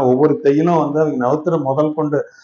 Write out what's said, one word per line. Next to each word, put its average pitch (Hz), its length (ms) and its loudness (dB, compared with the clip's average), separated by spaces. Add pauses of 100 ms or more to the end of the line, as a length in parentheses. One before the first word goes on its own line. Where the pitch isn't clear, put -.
ஒவ்வொரு 139 320 4
தையலும் 156 440 2
வந்து 143 180 -2
அவங்க 147 200 0
நவுத்துற 151 440 -2
முதல் 151 300 -2
கொண்டு 151 240 -2 (260)